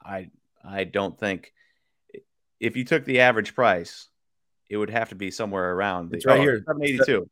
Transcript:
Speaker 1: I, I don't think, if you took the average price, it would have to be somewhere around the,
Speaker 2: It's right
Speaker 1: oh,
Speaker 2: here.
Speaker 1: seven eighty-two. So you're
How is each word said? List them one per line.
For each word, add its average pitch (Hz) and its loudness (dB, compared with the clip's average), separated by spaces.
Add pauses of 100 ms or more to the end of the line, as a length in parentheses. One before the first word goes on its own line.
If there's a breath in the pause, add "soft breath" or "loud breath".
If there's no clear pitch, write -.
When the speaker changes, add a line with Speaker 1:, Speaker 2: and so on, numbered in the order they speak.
Speaker 1:
I, 95 -12 (320)
I 98 -8
don't 98 -4
think, 95 -6 (1040)
if 110 -4
you 127 -2
took 139 0
the 127 4
average 113 4
price, 95 0 (600)
it 104 -6
would 104 -2
have 113 -4
to 107 -14
be 95 -6
somewhere 95 -4
around 90 -4
the, 85 -6
Speaker 2:
It's 87 -8
right 135 8
Speaker 1:
oh, - 4
Speaker 2:
here. 123 2
Speaker 1:
seven 151 -4
eighty-two. 135 2
So 139 2
you're 98 0